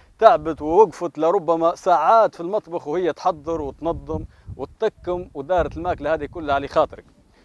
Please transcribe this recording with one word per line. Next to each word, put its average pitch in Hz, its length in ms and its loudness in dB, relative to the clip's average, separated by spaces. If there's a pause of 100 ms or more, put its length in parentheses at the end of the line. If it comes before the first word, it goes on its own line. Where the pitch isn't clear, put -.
(200)
تعبت 160 420 4
ووقفت 170 560 2
لربما 165 580 2
ساعات 180 600 4
في - 60 -12
المطبخ 170 460 -6
وهي 160 260 -2
تحضر 165 480 -4
وتنظم 147 640 -8 (320)
وتتكم 180 760 -6
ودارت 147 440 -2
الماكلة 160 360 -4
هذه 151 120 -4
كلها 147 300 -4
على 139 120 -4
خاطرك، 131 380 -2 (400)